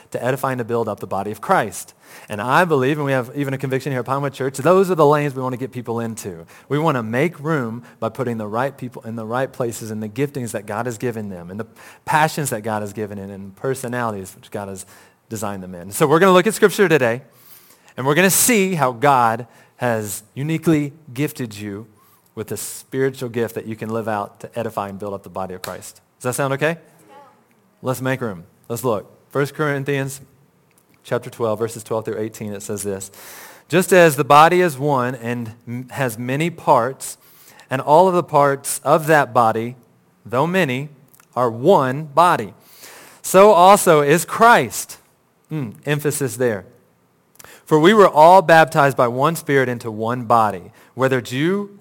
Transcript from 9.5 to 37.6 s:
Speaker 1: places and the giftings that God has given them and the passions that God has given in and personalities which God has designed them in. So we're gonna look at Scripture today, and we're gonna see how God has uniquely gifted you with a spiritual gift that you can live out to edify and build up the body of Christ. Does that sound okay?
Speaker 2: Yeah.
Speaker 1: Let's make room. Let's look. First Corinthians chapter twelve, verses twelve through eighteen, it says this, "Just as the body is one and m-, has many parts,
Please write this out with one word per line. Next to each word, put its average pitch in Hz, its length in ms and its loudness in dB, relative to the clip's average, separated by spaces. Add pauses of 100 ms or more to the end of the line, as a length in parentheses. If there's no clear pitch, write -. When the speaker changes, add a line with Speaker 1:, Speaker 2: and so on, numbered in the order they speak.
Speaker 1:
places 117 380 -8
and 110 140 -8
the 110 60 -8
giftings 131 420 -6
that 104 160 -10
God 107 180 -6
has 113 140 -8
given 110 300 -6
them 87 200 -14
and 101 100 -12
the 113 60 -8 (400)
passions 156 460 0
that 110 100 -6
God 107 220 -4
has 101 100 -10
given 104 240 -8
in 98 140 -12
and 98 240 -16
personalities 120 800 -6
which - 160 -20
God 101 160 -10
has 95 180 -14 (420)
designed 101 360 -8
them 92 100 -14
in. 90 180 -14
So 156 160 0
we're 156 120 4
gonna 190 140 6
look 180 120 6
at 214 80 0
Scripture 202 340 2
today, 131 360 2 (720)
and 123 80 -4
we're 147 80 2
gonna 180 160 4
see 190 460 2
how 131 160 2
God 120 560 2 (300)
has 110 440 -4 (140)
uniquely 151 580 -2 (180)
gifted 123 440 -6
you 104 320 -12 (480)
with 110 160 -10
a - 60 -8
spiritual 135 720 -6
gift 113 260 -4
that 107 100 -10
you 110 100 -10
can 110 140 -10
live 113 180 -6
out 104 340 -6
to - 180 -12
edify 107 280 -6
and 98 120 -12
build 101 160 -10
up 98 80 -14
the 95 60 -20
body 92 260 -10
of 90 80 -18
Christ. 95 360 -16 (200)
Does 123 100 -6
that 123 60 -4
sound 135 180 -2
okay? 151 240 -2 (320)
Speaker 2:
Yeah. - 60 -20 (680)
Speaker 1:
Let's 123 180 -6
make 131 200 -4
room. 95 240 -10 (240)
Let's 117 160 -8
look. 107 260 -4 (180)
First 139 260 -4
Corinthians 139 640 -4 (840)
chapter 120 260 -6
twelve, 107 300 -4
verses 110 240 -6
twelve 113 220 -6
through 104 120 -8
eighteen, 107 360 -10
it 101 80 -12
says 104 220 -10
this, 98 280 -8 (560)
"Just 185 240 2
as 170 240 8
the 143 80 0
body 156 380 8
is 156 160 0
one 131 380 -2
and 117 380 -8 (140)
m-, 123 220 -10
has 120 280 -4
many 135 320 -4
parts, 135 680 0 (520)